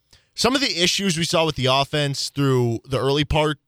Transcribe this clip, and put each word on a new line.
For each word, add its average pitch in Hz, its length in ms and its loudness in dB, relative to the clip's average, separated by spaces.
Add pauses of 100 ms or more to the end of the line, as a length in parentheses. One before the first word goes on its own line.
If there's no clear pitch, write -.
(340)
some 247 220 2
of 269 60 -2
the 196 200 -2
issues 180 340 0
we 165 100 -2
saw 165 200 0
with 156 120 -4
the 127 100 0
offense 139 640 0
through 127 560 0
the 131 140 -4
early 139 240 0
part 151 440 0